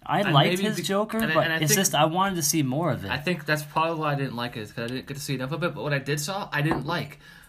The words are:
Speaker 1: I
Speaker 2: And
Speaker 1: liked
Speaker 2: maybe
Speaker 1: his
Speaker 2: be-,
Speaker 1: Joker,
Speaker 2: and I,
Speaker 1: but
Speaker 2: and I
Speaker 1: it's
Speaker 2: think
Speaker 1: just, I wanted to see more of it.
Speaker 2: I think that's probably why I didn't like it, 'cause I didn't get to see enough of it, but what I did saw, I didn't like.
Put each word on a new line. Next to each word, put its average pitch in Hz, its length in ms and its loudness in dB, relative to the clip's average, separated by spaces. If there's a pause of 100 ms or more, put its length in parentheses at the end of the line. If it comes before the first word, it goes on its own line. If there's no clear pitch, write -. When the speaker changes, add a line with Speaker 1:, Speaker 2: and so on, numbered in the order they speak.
Speaker 1:
I 165 160 2
Speaker 2:
And 151 120 2
Speaker 1:
liked 147 180 6
Speaker 2:
maybe 185 120 0
Speaker 1:
his 214 140 0
Speaker 2:
be-, 160 60 -4
Speaker 1:
Joker, 208 340 -2
Speaker 2:
and 156 140 0
I, - 20 2
Speaker 1:
but 160 120 4
Speaker 2:
and 165 80 0
I 160 40 0
Speaker 1:
it's 156 100 2
Speaker 2:
think 147 120 4
Speaker 1:
just, 185 160 4
I 151 100 6
wanted 185 300 2
to 170 80 0
see 156 200 2
more 139 280 0
of 95 140 -4
it. 107 60 -4
Speaker 2:
I 127 60 0
think 170 280 -2
that's 151 180 0
probably 165 360 0
why 151 140 0
I - 20 0
didn't 131 200 -4
like 120 200 -6
it, 107 180 -10
'cause 120 120 -6
I - 20 -6
didn't 127 200 -8
get - 100 -10
to - 60 -10
see 143 120 -4
enough 127 160 -4
of 160 120 -4
it, 165 100 -2
but 110 100 -8
what 147 100 -2
I 139 60 0
did 147 200 -2
saw, 151 320 -6
I 147 100 0
didn't 156 240 0
like. 156 340 -4 (300)